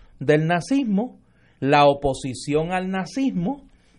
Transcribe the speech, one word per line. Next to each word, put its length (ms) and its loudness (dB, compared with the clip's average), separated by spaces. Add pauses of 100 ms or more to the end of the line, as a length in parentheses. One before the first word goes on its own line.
(200)
del 280 2
nazismo, 720 -2 (400)
la 260 4
oposición 840 0
al 180 -4
nazismo, 760 -2 (360)